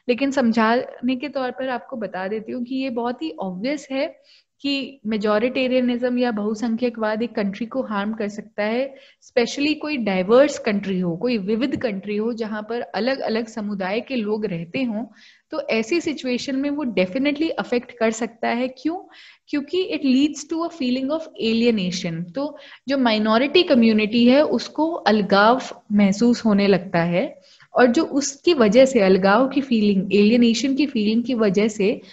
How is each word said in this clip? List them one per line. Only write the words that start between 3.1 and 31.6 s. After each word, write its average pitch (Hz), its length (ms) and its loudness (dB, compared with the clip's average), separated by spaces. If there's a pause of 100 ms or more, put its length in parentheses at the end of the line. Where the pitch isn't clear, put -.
ही 320 100 -6
obvious 202 600 -6
है 269 300 -6 (400)
कि 277 460 -6
majoritarianism 247 1120 0
या 247 140 0
बहुसंख्यकवाद 220 920 -2
एक 233 140 -6
country 202 300 -4
को 254 180 -6
harm 208 300 -4
कर 220 140 -6
सकता 208 360 -8
है, 247 320 -4 (260)
specially 269 520 -2
कोई 302 240 -6
diverse 220 640 2
country 196 400 -2
हो, 175 180 -2
कोई 240 200 -2
विविध 226 440 -4
country 208 360 -4
हो, 226 160 -2
जहाँ 214 280 -8
पर 226 200 -8
अलग-अलग 233 640 -4
समुदाय 208 560 -6
के 262 140 -8
लोग 214 300 -4
रहते 180 380 -6
हों, 233 220 -4 (460)
तो 311 100 -6
ऐसी 226 400 -2
situation 262 540 -4
में 277 140 -2
वो 285 160 -4
definitely 285 640 -2
affect - 420 -6
कर 226 200 -2
सकता 226 360 -6
है। 240 200 -2
क्यों? 330 440 -8 (360)
क्योंकि 294 460 -4
it 302 120 -2
leads 285 480 0
to 330 180 -4
a 330 100 -12
feeling 262 360 -2
of 320 40 -8 (220)
alienation। 185 880 0
तो 277 240 -8 (300)
जो 277 100 0
minority 233 640 4
community 226 640 4
है, 277 180 6
उसको 294 460 -2
अलगाव 214 720 4 (300)
महसूस 208 540 4
होने 202 220 4
लगता 185 320 2
है, 175 420 -2 (340)
और 247 120 6
जो 277 160 4
उसकी - 500 0
वजह 240 320 6
से, 262 140 2
अलगाव 196 500 4
की 269 120 -2
feeling, 208 520 0
alienation 233 640 4
की 294 100 0
feeling 220 380 0
की 262 100 -4
वजह 214 340 2